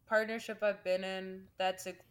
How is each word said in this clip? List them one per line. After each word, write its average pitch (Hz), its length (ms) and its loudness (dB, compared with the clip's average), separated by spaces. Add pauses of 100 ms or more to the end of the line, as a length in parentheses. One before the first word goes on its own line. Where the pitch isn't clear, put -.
partnership 220 560 0
I've 202 220 2
been 185 200 2
in 190 440 -6 (100)
that's 185 280 0
ex-, 180 240 -10